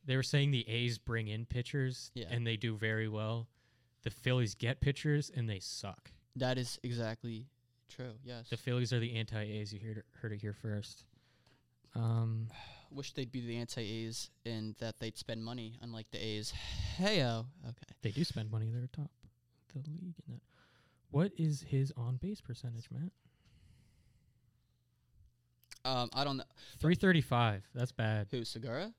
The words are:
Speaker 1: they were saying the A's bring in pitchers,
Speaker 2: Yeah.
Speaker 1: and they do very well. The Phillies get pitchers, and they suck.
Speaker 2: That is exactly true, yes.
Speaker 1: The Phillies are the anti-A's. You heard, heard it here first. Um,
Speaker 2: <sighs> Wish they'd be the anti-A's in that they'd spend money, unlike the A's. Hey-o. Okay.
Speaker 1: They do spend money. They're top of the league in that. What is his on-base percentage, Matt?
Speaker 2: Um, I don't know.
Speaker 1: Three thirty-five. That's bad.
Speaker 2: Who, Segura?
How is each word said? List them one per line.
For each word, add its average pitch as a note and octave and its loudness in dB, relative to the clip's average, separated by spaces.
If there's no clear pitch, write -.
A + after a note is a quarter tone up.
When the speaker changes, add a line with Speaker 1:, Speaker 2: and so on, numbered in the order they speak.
Speaker 1:
they C3 2
were C3 4
saying C#3+ 4
the B2 2
A's A#2+ 2
bring A2+ 0
in A2 -4
pitchers, B2+ -2
Speaker 2:
Yeah. A#2 -6
Speaker 1:
and A#2+ 0
they A2+ 2
do A2 0
very A2 2
well. A2 -2
The A2+ -2
Phillies B2+ 2
get A#2+ 0
pitchers, D3 2
and A#2 0
they G2 -2
suck. - -8
Speaker 2:
That B2+ 2
is B2 -4
exactly A#2 -2
true, B2+ -10
yes. A#2+ -10
Speaker 1:
The A#2+ -4
Phillies B2 0
are B2 4
the A#2 0
anti-A's. G#2+ -2
You G#2 -10
heard, G#2+ -8
heard A2 -4
it G#2 -6
here G#2+ -4
first. G#2 -6
Um, A2+ 2
Speaker 2:
<sighs> - -20
Wish C#3 -8
they'd B2+ -4
be C3 -2
the A#2 -4
anti-A's A2+ -4
in A2 -4
that A2+ -4
they'd A2+ -6
spend A2+ -6
money, A#2 -8
unlike A2+ -10
the G#2 -6
A's. G#2+ -2
Hey-o. C3+ 2
Okay. - -12
Speaker 1:
They A2 2
do C3+ 2
spend G#2+ -2
money. A2 0
They're A#2+ -2
top D3 -4
of C3+ -4
the D3+ -8
league F3 -8
in A#2+ -8
that. A#2+ -10
What E3+ 6
is D3+ 2
his C3+ 2
on-base B2+ -2
percentage, A#2 -8
Matt? D3 -4
Speaker 2:
Um, B2+ 2
I C3+ 2
don't C#3 0
know. - -4
Speaker 1:
Three E3 8
thirty-five. A#2+ 6
That's B2 0
bad. A2 2
Speaker 2:
Who, A#2+ 0
Segura? B2 -4